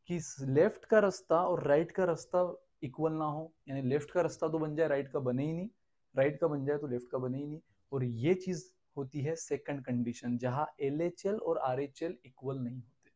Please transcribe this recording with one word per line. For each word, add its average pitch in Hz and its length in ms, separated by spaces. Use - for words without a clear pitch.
कि 170 140
left 143 440
का 220 140
रास्ता 185 480
और 165 200
right 151 260
का 190 120
रास्ता 175 600
equal 156 300
ना 156 120
हो, 151 280
यानी 139 140
left 139 280
का 180 100
रास्ता 165 280
तो 160 100
बन 156 180
जाए, 160 120
right 139 200
का 147 120
बने 127 260
ही 160 60
नहीं, 180 160
Right 147 240
का 170 60
बन 143 180
जाए 147 140
तो 147 80
left 123 240
का 139 80
बने 127 200
ही 147 80
नहीं, 156 140
और 131 120
ये 123 300
चीज 185 380
होती 139 240
है 156 160
second 139 480
condition 120 540
जहां 127 260
एलएचएल 170 540
और 165 240
आरएचएल 139 680
equal 131 340
नहीं 123 180
होते। - 400